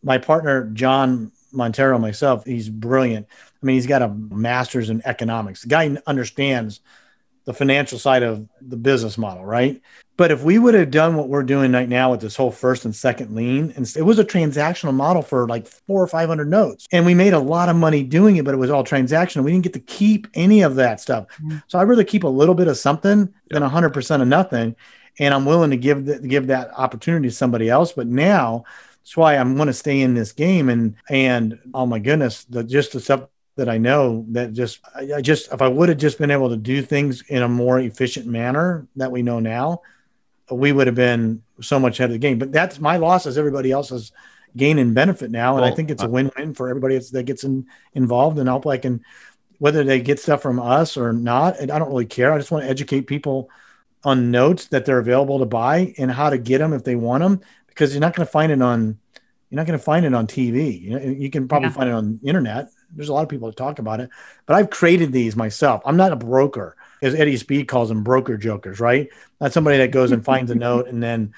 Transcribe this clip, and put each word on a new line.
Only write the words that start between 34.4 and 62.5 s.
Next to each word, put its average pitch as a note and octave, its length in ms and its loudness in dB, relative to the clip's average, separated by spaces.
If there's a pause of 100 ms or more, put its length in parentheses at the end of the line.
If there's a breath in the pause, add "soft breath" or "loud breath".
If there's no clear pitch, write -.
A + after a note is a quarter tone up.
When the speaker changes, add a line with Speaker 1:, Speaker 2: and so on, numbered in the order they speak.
Speaker 1:
just, A#2 280 -8 (140)
I, C3+ 220 -10
I C#3+ 60 -6
just, D3 300 -2
if C3 100 -2
I C3 60 4
would D3 200 2
have D#3+ 100 0
just D3 200 -2
been D3 120 0
able C3+ 200 0
to A#2+ 60 -4
do C3 260 -4
things C#3 460 -2
in C3 140 -2
a A#2+ 60 0
more B2 300 2
efficient B2 480 -4
manner C3+ 600 -2 (100)
that C3 160 -4
we B2 100 -4
know A#2+ 160 -2
now, B2 440 -4 (680 soft breath)
we C3+ 220 0
would C#3 140 4
have A#2+ 100 0
been A#2 460 0 (180)
so C#3 180 -2
much B2+ 200 0
ahead B2+ 120 0
of A#2 40 -4
the A2+ 40 -6
game. B2+ 200 0
But C3+ 140 -8
that's D#3 280 -2
my D#3 160 0
loss F3 300 2
is C3 100 -6
everybody C#3 360 -2
else's C3 400 -6 (440 soft breath)
gain D3 220 4
and A#2+ 160 2
benefit C#3 360 2
now. A#2+ 260 0
And B2+ 80 2
I B2+ 40 4
Speaker 3:
Well, C3 80 -2
Speaker 1:
think D#3 140 -4
it's A#2+ 120 -6
a G#2 40 -2
Speaker 3:
I - 20 -2
Speaker 1:
win-win C3+ 460 -2
for B2+ 140 -8
everybody C3 260 -2
that's, B2+ 160 -6
that B2+ 140 -6
gets C3 200 -8
in, C3 220 -4 (280 soft breath)
involved. C3 440 2
And B2+ 100 0
I B2+ 40 0
hope C#3+ 140 -4
I C#3 120 -2
can, B2 240 -4 (560 loud breath)
whether D3+ 260 2
they C3+ 160 2
get C#3 200 -2
stuff D3 200 0
from B2 200 -2
us C3 360 0
or A#2+ 160 -2
not, A#2+ 460 0
and C3+ 120 -6
I D3 80 -2
don't D#3 120 -4
really B2 160 -2
care. B2 260 2
I D#3 60 2
just C#3 120 -6
wanna D3+ 160 -4
educate C3+ 360 -2
people C3+ 460 -6 (560 soft breath)
on B2+ 260 2
notes C3+ 360 2
that C3+ 180 -2
they're C3 160 2
available C3+ 380 0
to C3 80 0
buy C3+ 520 0
and C3 120 -2
how C#3+ 200 -2
to C3+ 80 -2
get B2 220 0
'em D#3 120 -2
if C3 120 -6
they B2+ 120 -4
want A#2+ 280 -2
'em, F#3+ 160 2 (260 soft breath)
because C#3+ 260 -2
you're C#3+ 80 -4
not E3 140 0
gonna F3 100 -2
find D#3 260 0
it C#3 120 2
on, A2+ 340 0 (540 soft breath)
you're C3+ 60 -10
not D#3 100 -4
gonna D#3+ 120 -4
find D#3+ 280 0
it C3 80 2
on A#2 120 0
T B2 240 -2
V. C3+ 200 -2
You F#2 200 -10
know, C3+ 140 -8
you C3+ 240 -6
can C3+ 200 -4
probably D3 200 0
Speaker 2:
Yeah. D3+ 60 -8
Speaker 1:
find C3 160 -2
it - 20 -2
on A2 300 -4
the C#3 60 -6
internet. C3+ 420 -2 (260)